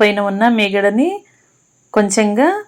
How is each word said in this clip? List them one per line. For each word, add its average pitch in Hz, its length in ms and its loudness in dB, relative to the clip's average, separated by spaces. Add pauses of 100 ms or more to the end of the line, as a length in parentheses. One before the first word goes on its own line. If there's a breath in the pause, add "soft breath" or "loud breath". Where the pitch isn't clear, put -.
పైన 208 180 2 (100)
ఉన్న 196 140 -2 (140)
మీగడని 202 520 0 (880)
కొంచెంగా 208 500 0 (200)